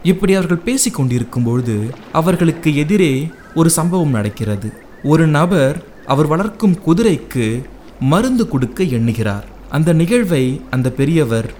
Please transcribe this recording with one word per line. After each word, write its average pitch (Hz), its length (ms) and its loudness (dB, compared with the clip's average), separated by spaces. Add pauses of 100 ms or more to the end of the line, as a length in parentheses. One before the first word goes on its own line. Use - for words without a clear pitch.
இப்படி 190 320 2
அவர்கள் 170 320 -2
பேசிக் 254 320 -2
கொண்டிருக்கும் 123 480 -2
பொழுது 120 300 -2 (340)
அவர்களுக்கு 165 640 0
எதிரே 156 380 2 (420)
ஒரு 165 140 4
சம்பவம் 165 480 0
நடக்கிறது. 104 520 -4 (340)
ஒரு 156 240 4
நபர் 156 500 2 (280)
அவர் 147 280 2
வளர்க்கும் 202 460 0
குதிரைக்கு 165 680 0 (520)
மருந்து 226 480 2
கொடுக்க 151 360 -2
எண்ணுகிறார். 113 640 -2 (220)
அந்த 156 240 0
நிகழ்வை 170 520 2 (240)
அந்த 127 220 0
பெரியவர் 135 560 0 (120)